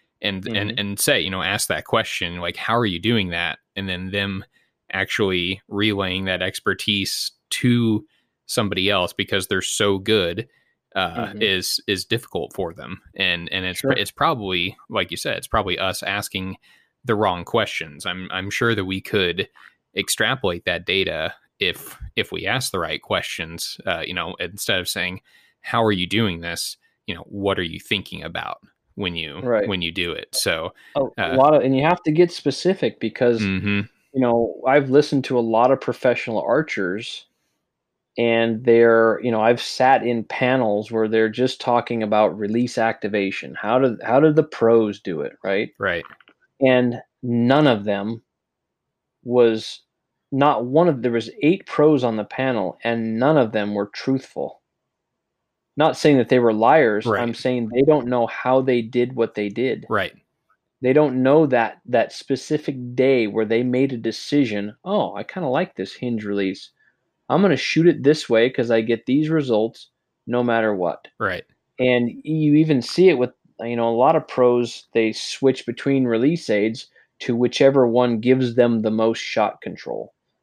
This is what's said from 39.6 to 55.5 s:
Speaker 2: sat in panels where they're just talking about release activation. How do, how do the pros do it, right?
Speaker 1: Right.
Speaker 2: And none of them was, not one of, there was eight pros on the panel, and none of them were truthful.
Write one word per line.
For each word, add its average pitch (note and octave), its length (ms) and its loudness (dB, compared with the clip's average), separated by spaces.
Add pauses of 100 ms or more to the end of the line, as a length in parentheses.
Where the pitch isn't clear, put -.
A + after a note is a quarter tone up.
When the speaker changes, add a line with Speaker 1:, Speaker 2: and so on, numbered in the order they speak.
Speaker 2:
sat B2+ 440 2
in A#2 200 -2
panels A2+ 680 0
where A2 160 0
they're A2 220 2
just B2 300 -2
talking A#2+ 440 0
about G#2+ 340 2
release A2 400 -2
activation. G#2 800 -2
How A2+ 200 0
do, B2+ 240 2
how B2 160 2
do D#3 120 6
the D3+ 120 4
pros A2+ 560 2
do D#2+ 220 -6
it, C#2+ 120 -8 (100)
right? G2 360 -2
Speaker 1:
Right. F2 240 -2 (580)
Speaker 2:
And B2 400 2 (220)
none B2 420 4
of A2+ 180 2
them G#2 380 -4 (1000)
was, A#2 580 2 (500)
not C3+ 340 2
one D3+ 240 4
of, C3+ 120 -2
there A#2+ 100 0
was A2+ 180 -2 (120)
eight F3 240 2
pros D3 380 4
on A2+ 140 0
the G#2+ 80 -4
panel, B2 580 -4
and A2+ 360 -2
none D3 180 4
of A#2 140 2
them G#2 220 -2
were G2+ 200 -2
truthful. - 680 -6 (1160)